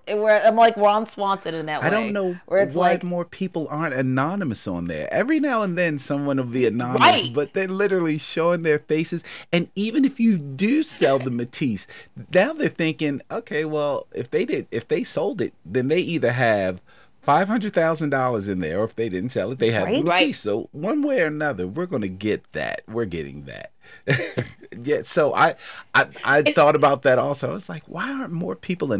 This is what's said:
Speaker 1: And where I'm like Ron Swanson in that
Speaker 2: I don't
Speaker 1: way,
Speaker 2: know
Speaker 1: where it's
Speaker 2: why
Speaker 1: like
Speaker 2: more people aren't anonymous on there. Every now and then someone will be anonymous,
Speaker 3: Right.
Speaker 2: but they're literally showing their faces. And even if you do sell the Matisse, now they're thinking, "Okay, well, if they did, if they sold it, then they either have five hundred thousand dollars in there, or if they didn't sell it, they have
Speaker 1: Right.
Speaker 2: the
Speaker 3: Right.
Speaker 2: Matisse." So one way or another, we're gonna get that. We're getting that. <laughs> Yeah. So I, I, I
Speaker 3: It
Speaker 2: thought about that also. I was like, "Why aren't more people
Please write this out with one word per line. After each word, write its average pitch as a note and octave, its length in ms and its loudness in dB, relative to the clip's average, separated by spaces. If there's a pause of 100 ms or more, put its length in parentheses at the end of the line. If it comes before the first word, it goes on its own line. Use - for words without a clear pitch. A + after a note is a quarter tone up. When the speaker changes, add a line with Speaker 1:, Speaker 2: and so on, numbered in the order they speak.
Speaker 1:
And G#3 140 0
where G#3+ 240 6
I'm A3 100 6
like A3+ 220 6
Ron G#3 320 4
Swanson G3 460 -2
in D#3+ 120 -6
that D3+ 160 -4
Speaker 2:
I D3+ 60 2
don't A3 160 2
Speaker 1:
way, G#3 80 -4
Speaker 2:
know F#3 320 -4
Speaker 1:
where G3 180 2
it's C#3 120 -2
Speaker 2:
why F3+ 180 4
Speaker 1:
like F3 100 -2
Speaker 2:
more F3 220 -4
people F3 440 -6
aren't D3+ 240 -4
anonymous C3+ 760 -2
on F2 200 -4
there. D#2 260 -4
Every C4 260 2
now C4 240 0
and F3 140 -4
then D#3+ 220 0
someone C#3+ 380 -2
will C3 80 -2
be B2 220 0
anonymous, B2 360 0
Speaker 3:
Right. C4+ 300 4
Speaker 2:
but C#3+ 200 -2
they're F#3+ 140 -2
literally F#3 500 0
showing E3 460 -2
their D3+ 160 2
faces. D#3+ 440 -2 (280)
And F3 240 2
even A3+ 300 2
if - 140 -2
you A3+ 180 4
do E3+ 460 0
sell C#3 360 2
the B2+ 120 -4
Matisse, A#2+ 560 -4 (460)
now G#3+ 200 4
they're D4+ 160 -2
thinking, D#3 520 -2 (100)
"Okay, - 340 -6
well, D3 480 -4
if - 180 -8
they F3 140 0
did, F3 260 -4
if A#2 160 -6
they C3 160 0
sold F#3+ 380 -4
it, - 120 -4 (120)
then B2 240 -2
they E3 100 2
either C3 340 0
have G#2 480 2 (400)
five D#3+ 260 4
hundred G#3+ 260 -2
thousand E3 360 0
dollars B2+ 380 0
in F#2 140 -2
there, E2 180 -2
or A2 60 0
if - 100 -6
they A2+ 140 -2
didn't F#2 220 -4
sell G#2 200 -2
it, C3 80 -8
they A2+ 120 2
have G2+ 140 0
Speaker 1:
Right. A3 120 0
Speaker 2:
the D3+ 60 0
Speaker 3:
Right. F3 220 2
Speaker 2:
Matisse." C4+ 140 -4
So G2+ 320 -4
one A3 320 -4
way C4+ 180 0
or D#3+ 60 2
another, C#3+ 400 -4
we're C#3+ 180 -6
gonna B2 220 -4
get G2 460 -4
that. C2 340 -6
We're A2+ 180 -4
getting D2 400 -8
that. - 260 -16 (360)
<laughs> - 400 -2 (360)
Yeah. C#3+ 200 0
So D3 320 2
I, D3+ 200 4 (380)
I, C#3 140 4 (160)
I D3 200 4
Speaker 3:
It D4+ 120 0
Speaker 2:
thought D3+ 220 6
about C#3 260 4
that C3 160 6
also. C3+ 320 -2
I - 20 -6
was - 160 -10
like, D#3+ 180 -10
"Why G#3+ 220 -8
aren't C4+ 220 -8
more F#3 240 -6
people F3 440 -4